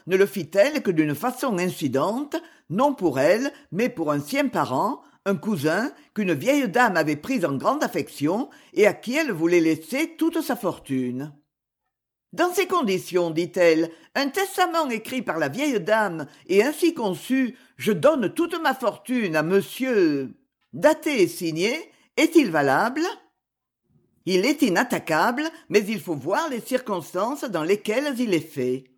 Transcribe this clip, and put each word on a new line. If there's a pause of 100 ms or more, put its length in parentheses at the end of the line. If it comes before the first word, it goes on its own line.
ne
le
fit-elle
que
d'une
façon
incidente, (340)
non
pour
elle, (180)
mais
pour
un
sien
parent, (220)
un
cousin (240)
qu'une
vieille
dame
avait
pris
en
grande
affection (240)
et
à
qui
elle
voulait
laisser
toute
sa
fortune. « (1000)
Dans
ces
conditions,
dit-elle, (240)
un
testament
écrit
par
la
vieille
dame (220)
et
ainsi
conçu, (220)
je
donne
toute
ma
fortune
à
monsieur, (400)
daté
et
signé, (420)
est-il
valable ? » « (1200)
Il
est
inattaquable, (260)
mais
il
faut
voir
les
circonstances
dans
lesquelles
il
est
fait. (120)